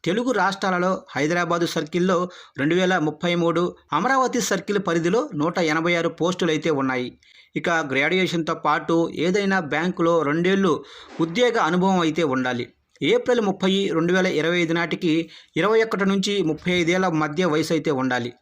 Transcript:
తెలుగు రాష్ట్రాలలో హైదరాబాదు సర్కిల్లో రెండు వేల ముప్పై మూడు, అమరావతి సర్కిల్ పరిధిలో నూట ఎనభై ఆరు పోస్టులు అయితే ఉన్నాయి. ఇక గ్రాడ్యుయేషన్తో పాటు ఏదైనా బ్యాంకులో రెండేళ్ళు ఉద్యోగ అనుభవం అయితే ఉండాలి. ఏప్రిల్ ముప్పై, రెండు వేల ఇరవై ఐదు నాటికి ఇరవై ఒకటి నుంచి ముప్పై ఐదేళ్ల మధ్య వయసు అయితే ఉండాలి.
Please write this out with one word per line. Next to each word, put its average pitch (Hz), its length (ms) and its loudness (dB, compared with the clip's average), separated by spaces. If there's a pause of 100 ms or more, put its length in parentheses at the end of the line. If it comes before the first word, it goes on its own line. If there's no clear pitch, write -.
తెలుగు 240 320 -2
రాష్ట్రాలలో 190 540 0 (220)
హైదరాబాదు 170 600 0
సర్కిల్లో 175 420 0 (440)
రెండు 156 180 2
వేల 185 160 2 (120)
ముప్పై 175 260 -2 (100)
మూడు, 165 200 2 (360)
అమరావతి 247 500 0
సర్కిల్ 196 380 -2
పరిధిలో 175 340 2 (200)
నూట 165 180 -2 (140)
ఎనభై 165 260 2
ఆరు 165 120 0 (100)
పోస్టులు 175 340 0
అయితే 160 160 -2 (120)
ఉన్నాయి. 127 260 -2 (520)
ఇక 175 100 -2 (200)
గ్రాడ్యుయేషన్తో 160 640 0 (120)
పాటు 156 300 0 (300)
ఏదైనా 196 320 0 (160)
బ్యాంకులో 170 400 0 (140)
రెండేళ్ళు 180 440 2 (540)
ఉద్యోగ 233 300 0 (120)
అనుభవం 180 380 2
అయితే 156 180 0 (120)
ఉండాలి. 123 300 -2 (480)
ఏప్రిల్ 240 340 2
ముప్పై, 190 240 0 (260)
రెండు 175 180 2
వేల 185 140 2 (100)
ఇరవై 175 240 0
ఐదు 165 160 0
నాటికి 170 320 -2 (480)
ఇరవై 220 260 4
ఒకటి 202 260 -2
నుంచి 202 240 0 (140)
ముప్పై 165 300 -4
ఐదేళ్ల 180 280 0 (140)
మధ్య 151 220 -2 (100)
వయసు 160 220 0
అయితే 151 160 -2 (100)
ఉండాలి. 123 400 -2